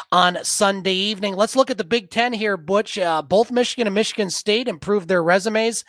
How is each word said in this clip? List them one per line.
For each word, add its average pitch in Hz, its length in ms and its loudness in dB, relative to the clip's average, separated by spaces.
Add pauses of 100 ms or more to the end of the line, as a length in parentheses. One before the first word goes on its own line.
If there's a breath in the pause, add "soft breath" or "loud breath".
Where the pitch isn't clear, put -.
(120)
on 180 320 4
Sunday 196 500 0
evening. 196 420 -4
Let's 214 200 0
look 262 160 2
at 202 80 -6
the 208 40 -2
Big 185 280 -2
Ten 240 220 0
here, 208 220 -2
Butch. 196 440 -2
Uh, 165 240 0
both 190 260 2
Michigan 240 380 0
and 190 80 -2
Michigan 208 340 0
State 226 380 -2
improved 190 400 -2
their 180 160 2
resumes 214 640 0